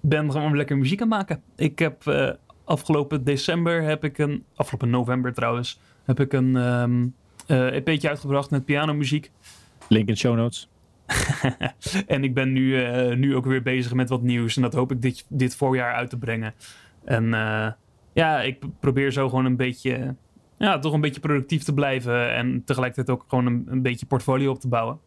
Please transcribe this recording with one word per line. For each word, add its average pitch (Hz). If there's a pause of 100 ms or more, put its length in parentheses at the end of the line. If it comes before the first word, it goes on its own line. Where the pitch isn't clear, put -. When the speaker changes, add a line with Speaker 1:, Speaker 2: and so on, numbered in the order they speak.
Speaker 1:
ben 151
gewoon 147
lekker 143
muziek 139
aan 226
het 220
maken. 196 (140)
Ik -
heb, 160
eh, 143 (340)
afgelopen 147
december 165
heb 151
ik 151
een, 147 (120)
afgelopen 120
november 123
trouwens, 120 (240)
heb 127
ik 135
een, 131
ehm, 123 (420)
eh, 131
E 139
P'tje 156
uitgebracht 139
met 135
pianomuziek. 147 (580)
Speaker 2:
Link 107
in 110
show 120
notes. 117 (380)
Speaker 1:
<laughs> - (560)
En 139
ik 131
ben 131
nu, 131
eh, 123
nu 135
ook 127
weer 131
bezig 123
met 127
wat 127
nieuws. 120
En 135
dat 123
hoop 127
ik 127
dit, 123
dit 127
voorjaar 127
uit 123
te 123
brengen. 113 (520)
En, 113
eh, 110 (460)
ja, 156
ik 131
p-, - (140)
probeer 139
zo 135
gewoon 131
een 127
beetje, 127 (420)
ja, 196
toch 147
een 151
beetje 143
productief 151
te 151
blijven. 123
En 123
tegelijkertijd 127
ook -
gewoon 127
een, 120
een 131
beetje 123
portfolio 135
op 131
te -
bouwen. 120